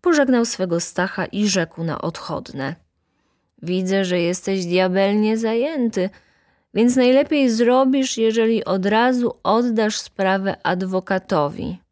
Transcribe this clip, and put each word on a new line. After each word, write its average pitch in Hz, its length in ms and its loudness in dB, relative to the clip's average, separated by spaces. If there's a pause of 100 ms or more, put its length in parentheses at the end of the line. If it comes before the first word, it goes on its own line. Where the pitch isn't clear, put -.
pożegnał 269 440 2
swego 180 340 -2
Stacha 185 460 -4
i 208 220 -2
rzekł 170 360 -2
na 160 180 -6
odchodne: 147 720 -8 (880)
„Widzę, 185 440 -2
że 180 140 -2
jesteś 180 460 -2
diabelnie 196 720 2
zajęty, 226 720 -2 (640)
więc 240 220 2
najlepiej 269 540 4
zrobisz, 254 680 2
jeżeli 226 480 2
od 185 200 -2
razu 240 580 2
oddasz 220 560 0
sprawę 190 640 -2
adwokatowi”. 185 1160 -2 (100)